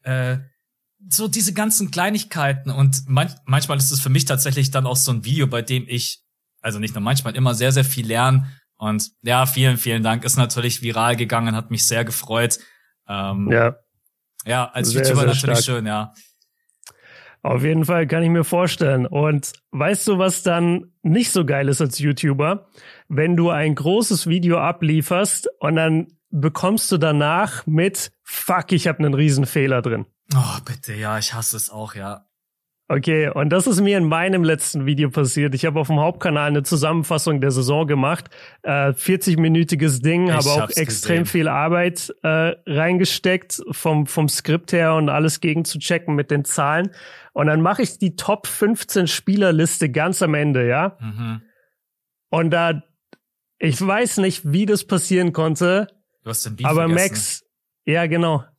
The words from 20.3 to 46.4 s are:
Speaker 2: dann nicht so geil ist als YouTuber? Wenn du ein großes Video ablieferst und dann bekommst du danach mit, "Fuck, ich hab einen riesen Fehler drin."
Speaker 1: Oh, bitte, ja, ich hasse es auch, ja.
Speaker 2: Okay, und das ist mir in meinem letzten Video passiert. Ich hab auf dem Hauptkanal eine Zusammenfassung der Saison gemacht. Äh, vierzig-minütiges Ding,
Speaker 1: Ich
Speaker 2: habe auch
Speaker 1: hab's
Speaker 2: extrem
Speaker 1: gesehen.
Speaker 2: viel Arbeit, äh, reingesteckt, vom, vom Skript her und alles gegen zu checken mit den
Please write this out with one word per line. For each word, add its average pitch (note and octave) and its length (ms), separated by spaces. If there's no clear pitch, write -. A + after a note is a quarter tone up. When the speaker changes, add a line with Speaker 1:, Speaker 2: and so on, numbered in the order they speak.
Speaker 2:
dann F3 440
nicht G#3 300
so F3+ 120
geil C#3 240
ist C#3+ 140
als C3+ 160
YouTuber? D3 720
Wenn D#3+ 280
du E3+ 140
ein D3+ 240
großes F#3 520
Video F3 320
ablieferst E3+ 920
und D#3 160
dann D#3+ 300
bekommst F3+ 600
du F3+ 80
danach D#3 680
mit, E3 440
"Fuck, - 480
ich F3 160
hab D#3 100
einen D3 160
riesen C#3 320
Fehler C3+ 340
drin." A2+ 260
Speaker 1:
Oh, B2+ 320
bitte, - 260
ja, G#2+ 260
ich G#2 160
hasse A2+ 220
es - 140
auch, G#2+ 240
ja. G2+ 320
Speaker 2:
Okay, D3+ 420
und C#3+ 200
das F3+ 160
ist G3+ 140
mir G3+ 160
in F3 100
meinem F3 380
letzten D3+ 420
Video C#3+ 220
passiert. C#3+ 460
Ich C3 100
hab D#3 120
auf D3+ 100
dem D3+ 120
Hauptkanal D3+ 500
eine D3 140
Zusammenfassung D#3 800
der C3+ 120
Saison C#3 340
gemacht. C#3 420
Äh, C#3 300
vierzig-minütiges D#3+ 1120
Ding, E3+ 260
Speaker 1:
Ich E3 60
Speaker 2:
habe D3 160
auch D3 120
Speaker 1:
hab's - 140
Speaker 2:
extrem E3 460
Speaker 1:
gesehen. - 40
Speaker 2:
viel D#3 220
Arbeit, E3+ 640
äh, D#3+ 300
reingesteckt, F3+ 1040
vom, D3+ 360
vom D3+ 220
Skript - 440
her E3 220
und D3+ 140
alles D3+ 320
gegen D#3+ 240
zu - 140
checken E3 380
mit C#3+ 140
den D3 140